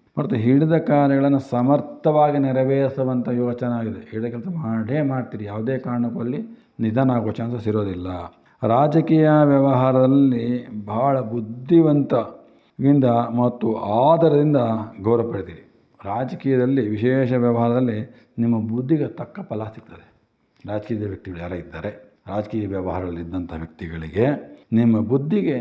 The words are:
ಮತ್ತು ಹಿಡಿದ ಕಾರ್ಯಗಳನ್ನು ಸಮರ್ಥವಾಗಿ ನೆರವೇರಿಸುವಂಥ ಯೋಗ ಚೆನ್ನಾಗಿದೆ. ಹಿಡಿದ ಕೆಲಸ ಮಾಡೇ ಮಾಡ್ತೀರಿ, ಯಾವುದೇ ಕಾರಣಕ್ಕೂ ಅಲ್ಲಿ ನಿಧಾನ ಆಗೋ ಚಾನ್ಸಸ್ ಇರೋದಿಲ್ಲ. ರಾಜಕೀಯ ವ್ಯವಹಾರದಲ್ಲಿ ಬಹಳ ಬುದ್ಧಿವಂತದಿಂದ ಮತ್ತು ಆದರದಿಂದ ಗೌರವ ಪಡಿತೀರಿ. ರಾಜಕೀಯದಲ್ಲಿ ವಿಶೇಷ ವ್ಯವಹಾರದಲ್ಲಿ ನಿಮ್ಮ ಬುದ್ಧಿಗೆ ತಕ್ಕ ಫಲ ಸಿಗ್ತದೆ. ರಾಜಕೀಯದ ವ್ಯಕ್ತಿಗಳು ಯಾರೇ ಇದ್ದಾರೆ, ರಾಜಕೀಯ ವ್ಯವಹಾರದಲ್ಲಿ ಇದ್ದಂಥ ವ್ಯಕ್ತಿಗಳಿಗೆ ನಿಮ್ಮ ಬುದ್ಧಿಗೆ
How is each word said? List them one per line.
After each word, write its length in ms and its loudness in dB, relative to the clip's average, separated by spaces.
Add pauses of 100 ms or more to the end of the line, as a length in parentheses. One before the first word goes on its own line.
(180)
ಮತ್ತು 180 -4
ಹಿಡಿದ 400 2 (140)
ಕಾರ್ಯಗಳನ್ನು 500 2
ಸಮರ್ಥವಾಗಿ 1040 0
ನೆರವೇರಿಸುವಂಥ 840 0
ಯೋಗ 220 -2 (100)
ಚೆನ್ನಾಗಿದೆ. 400 -4 (100)
ಹಿಡಿದ 220 -6
ಕೆಲಸ 140 -10
ಮಾಡೇ 540 -4
ಮಾಡ್ತೀರಿ, 440 -6
ಯಾವುದೇ 400 -6
ಕಾರಣಕ್ಕೂ 340 -4
ಅಲ್ಲಿ 220 -6 (380)
ನಿಧಾನ 320 0
ಆಗೋ 200 -2
ಚಾನ್ಸಸ್ 360 -8
ಇರೋದಿಲ್ಲ. 420 -4 (640)
ರಾಜಕೀಯ 560 4 (140)
ವ್ಯವಹಾರದಲ್ಲಿ 1000 4 (400)
ಬಹಳ 340 0
ಬುದ್ಧಿವಂತದಿಂದ 1900 2 (380)
ಮತ್ತು 320 0
ಆದರದಿಂದ 840 4 (460)
ಗೌರವ 280 2
ಪಡಿತೀರಿ. 320 -10 (420)
ರಾಜಕೀಯದಲ್ಲಿ 880 0
ವಿಶೇಷ 380 0
ವ್ಯವಹಾರದಲ್ಲಿ 680 0 (400)
ನಿಮ್ಮ 160 2 (160)
ಬುದ್ಧಿಗೆ 360 -2
ತಕ್ಕ 320 -14 (100)
ಫಲ 140 -8
ಸಿಗ್ತದೆ. 440 -16 (640)
ರಾಜಕೀಯದ 380 -6
ವ್ಯಕ್ತಿಗಳು 320 -12
ಯಾರೇ 180 -10
ಇದ್ದಾರೆ, 340 -12 (360)
ರಾಜಕೀಯ 400 -6
ವ್ಯವಹಾರದಲ್ಲಿ 540 -6
ಇದ್ದಂಥ 320 -8
ವ್ಯಕ್ತಿಗಳಿಗೆ 720 -6 (480)
ನಿಮ್ಮ 260 4 (120)
ಬುದ್ಧಿಗೆ 500 0